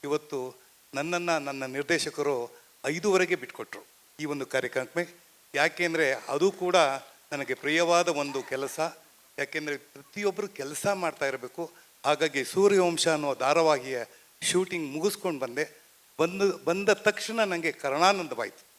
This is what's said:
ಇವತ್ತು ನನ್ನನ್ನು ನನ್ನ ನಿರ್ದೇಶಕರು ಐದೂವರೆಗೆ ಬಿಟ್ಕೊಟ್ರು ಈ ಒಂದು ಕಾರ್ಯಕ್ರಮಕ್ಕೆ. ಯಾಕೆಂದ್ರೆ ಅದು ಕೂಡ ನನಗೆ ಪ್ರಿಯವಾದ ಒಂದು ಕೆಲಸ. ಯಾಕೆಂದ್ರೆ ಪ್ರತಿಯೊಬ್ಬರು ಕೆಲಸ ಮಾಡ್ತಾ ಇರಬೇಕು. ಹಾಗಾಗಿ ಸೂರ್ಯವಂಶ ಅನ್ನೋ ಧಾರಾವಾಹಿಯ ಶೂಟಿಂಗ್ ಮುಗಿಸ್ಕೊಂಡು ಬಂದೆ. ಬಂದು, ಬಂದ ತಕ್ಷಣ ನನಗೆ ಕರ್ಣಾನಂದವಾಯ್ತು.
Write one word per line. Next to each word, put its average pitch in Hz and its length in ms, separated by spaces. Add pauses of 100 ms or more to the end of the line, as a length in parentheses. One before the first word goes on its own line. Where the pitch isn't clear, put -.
ಇವತ್ತು 143 520 (380)
ನನ್ನನ್ನು 170 440
ನನ್ನ 139 260
ನಿರ್ದೇಶಕರು 139 920 (300)
ಐದೂವರೆಗೆ 180 500
ಬಿಟ್ಕೊಟ್ರು - 500 (340)
ಈ 151 40
ಒಂದು 143 220
ಕಾರ್ಯಕ್ರಮಕ್ಕೆ. 131 680 (400)
ಯಾಕೆಂದ್ರೆ 160 580
ಅದು 143 380
ಕೂಡ 180 260 (560)
ನನಗೆ 135 220
ಪ್ರಿಯವಾದ 170 540
ಒಂದು 143 340
ಕೆಲಸ. 135 380 (580)
ಯಾಕೆಂದ್ರೆ 147 380
ಪ್ರತಿಯೊಬ್ಬರು 202 720
ಕೆಲಸ 143 380
ಮಾಡ್ತಾ 180 400
ಇರಬೇಕು. 131 460 (340)
ಹಾಗಾಗಿ 151 380
ಸೂರ್ಯವಂಶ 185 640
ಅನ್ನೋ 147 260
ಧಾರಾವಾಹಿಯ 135 680 (380)
ಶೂಟಿಂಗ್ 175 540
ಮುಗಿಸ್ಕೊಂಡು 165 440
ಬಂದೆ. 131 420 (380)
ಬಂದು, 190 440
ಬಂದ 190 240
ತಕ್ಷಣ 208 460
ನನಗೆ 175 380
ಕರ್ಣಾನಂದವಾಯ್ತು. 143 920 (120)